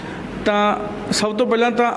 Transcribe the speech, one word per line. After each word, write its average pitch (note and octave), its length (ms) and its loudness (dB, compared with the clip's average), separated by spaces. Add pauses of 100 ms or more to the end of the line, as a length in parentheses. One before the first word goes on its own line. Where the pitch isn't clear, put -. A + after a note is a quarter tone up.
(440)
ਤਾਂ - 680 0
ਸਭ G#3+ 240 0
ਤੋਂ B3 80 4
ਪਹਿਲਾਂ A#3 260 2
ਤਾਂ A#3 240 2